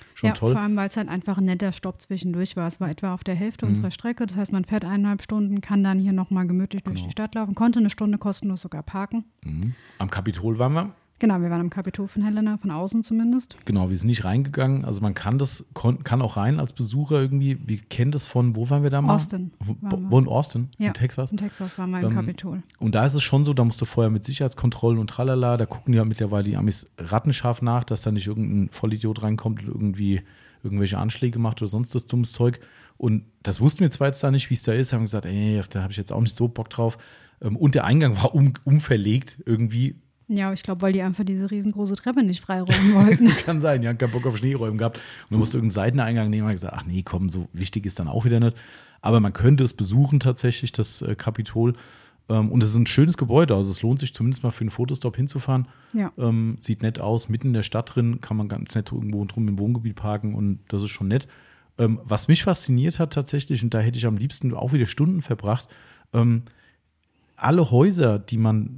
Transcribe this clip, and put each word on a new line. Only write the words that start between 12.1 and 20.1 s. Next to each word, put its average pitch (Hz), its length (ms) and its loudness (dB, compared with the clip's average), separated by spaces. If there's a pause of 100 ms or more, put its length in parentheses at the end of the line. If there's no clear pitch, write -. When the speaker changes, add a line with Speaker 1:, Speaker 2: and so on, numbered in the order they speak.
Speaker 2:
Helena, 214 340 0
von 196 140 -4
außen 190 340 -2
zumindest. 233 500 0 (120)
Speaker 1:
Genau, 92 240 2
wir 95 80 0
sind 90 80 -2
nicht 120 180 2
reingegangen. 135 640 0
Also 101 160 -4
man 101 100 0
kann 104 240 -2
das, 139 380 -4
kon-, 123 280 0
kann 123 200 0
auch 110 160 -2
rein 123 200 2
als 139 140 -4
Besucher 135 480 -2
irgendwie. 135 420 0
Wir 110 140 -2
kennen 123 340 0
das 147 160 -2
von, 123 300 2
wo 120 140 -2
waren 143 120 4
wir 147 60 2
da 139 140 2
mal? 208 140 4
Speaker 2:
Austin 180 420 -2
Speaker 1:
Wo, 107 240 -4
Speaker 2:
waren 190 220 -2
wir. 190 60 -2